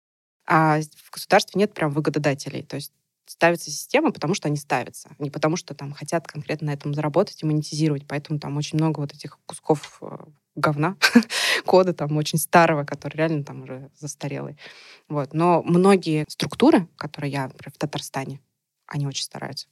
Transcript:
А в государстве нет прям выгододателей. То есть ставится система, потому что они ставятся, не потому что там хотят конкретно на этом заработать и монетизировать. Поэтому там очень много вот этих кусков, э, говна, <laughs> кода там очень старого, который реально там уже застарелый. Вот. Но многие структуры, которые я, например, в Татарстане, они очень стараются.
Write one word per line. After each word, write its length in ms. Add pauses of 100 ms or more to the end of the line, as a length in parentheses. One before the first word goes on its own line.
(480)
А 340
в 300
государстве 480
нет 140
прям 180
выгододателей. 720
То 140
есть 160 (340)
ставится 440
система, 400
потому 240
что 140
они 80
ставятся, 640
не 120
потому 260
что 180
там 180
хотят 340
конкретно 400
на 60
этом 220
заработать 480
и 20
монетизировать. 600
Поэтому 320
там 180
очень 220
много 220
вот 120
этих 320
кусков, 560
э, 160 (380)
говна, 460
<laughs> 640
кода 280
там 240
очень 220
старого, 460
который 320
реально 280
там 180
уже 340
застарелый. 600 (520)
Вот. 240
Но 300
многие 680
структуры, 580 (100)
которые 340
я, 160
например, 260
в 60
Татарстане, 640 (460)
они 200
очень 180
стараются. 460